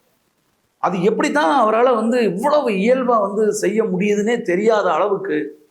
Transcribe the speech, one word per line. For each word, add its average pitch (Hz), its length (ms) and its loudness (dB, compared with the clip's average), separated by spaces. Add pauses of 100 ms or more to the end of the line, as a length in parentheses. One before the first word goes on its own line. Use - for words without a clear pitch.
(760)
அது 180 240 -4
எப்படித்தான் 285 640 0
அவரால 233 300 2
வந்து 233 280 0
இவ்வளவு 247 460 0
இயல்பா 240 500 0
வந்து 202 340 0
செய்ய 208 300 0
முடியுதுன்னே 208 580 0
தெரியாத 202 500 0
அளவுக்கு 170 800 -4